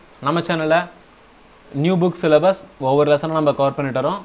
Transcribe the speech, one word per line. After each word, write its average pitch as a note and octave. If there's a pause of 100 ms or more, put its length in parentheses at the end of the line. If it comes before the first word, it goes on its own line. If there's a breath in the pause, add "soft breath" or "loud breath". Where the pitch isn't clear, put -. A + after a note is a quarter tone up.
(200)
நம்ம D#3
சேனல்ல E3 (880)
new E3
book F3
syllabus D#3+ (240)
ஒவ்வொரு C#3+
லெசனும் D#3+
நம்ம D3
cover C#3
பண்ணிட்டு C3+
வரோம். E3